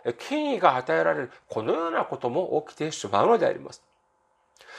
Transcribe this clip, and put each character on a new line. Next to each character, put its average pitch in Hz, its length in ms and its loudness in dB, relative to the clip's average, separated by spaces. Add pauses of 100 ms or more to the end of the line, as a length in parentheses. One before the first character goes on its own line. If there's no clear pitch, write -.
(200)
権 294 360 -2
威 190 40 -4
が 160 160 6
与 127 180 -2
え 165 100 2
ら 165 100 2
れ 151 80 -2
る、 123 100 -10 (160)
こ 110 160 -4
の 151 100 0
よ 170 140 -2
う 165 40 -4
な - 140 0
こ 135 120 -6
と 123 120 -4
も 156 380 -2
起 - 80 -20
き - 20 -20
て 156 140 -4
し - 160 -8
ま 101 160 4
う 170 40 6
の 233 100 6
で 147 100 2
あ - 60 2
り - 60 -8
ま - 140 -14
す。 - 100 -20 (960)